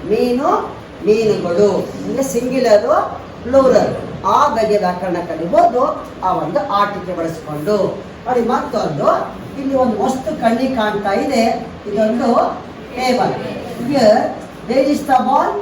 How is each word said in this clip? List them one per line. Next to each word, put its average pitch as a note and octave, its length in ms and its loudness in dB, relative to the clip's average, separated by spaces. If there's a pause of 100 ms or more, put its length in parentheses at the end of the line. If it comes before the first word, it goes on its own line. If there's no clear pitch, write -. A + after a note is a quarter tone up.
ಮೀನು, B3 680 0 (260)
ಮೀನುಗಳು, F#3+ 720 2
ಅಂದ್ರೆ - 460 -4
ಸಿಂಗ್ಯುಲರ್, B3 960 2 (240)
ಪ್ಲೂರಲ್, B3 800 2
ಆ B3 220 4
ಬಗೆ A3 300 2
ವ್ಯಾಕರಣ F3+ 360 -2
ಕಲಿಬೋದು F3 920 0 (180)
ಆ F#3 100 0
ಒಂದು F#3 380 -2
ಆಟಿಕೆ G3 460 -2
ಬಳಸ್ಕೊಂಡು. D#3+ 600 -4 (500)
ನೋಡಿ, B3 140 2
ಮತ್ತೊಂದು, A3+ 1000 -2 (220)
ಇಲ್ಲಿ C4+ 140 -2
ಒಂದು A3+ 280 2
ವಸ್ತು C4 380 -4
ಕಣ್ಣಿಗೆ B3+ 340 0
ಕಾಣ್ತಾ G3+ 360 0
ಇದೆ. A#3+ 560 0 (180)
ಇದೊಂದು A#3 760 0 (360)
ಟೇಬಲ್. - 380 0 (460)
Here, B3 560 4 (340)
where C4+ 200 2
is D4 100 2
the C4+ 180 2
ball? B3+ 340 2 (100)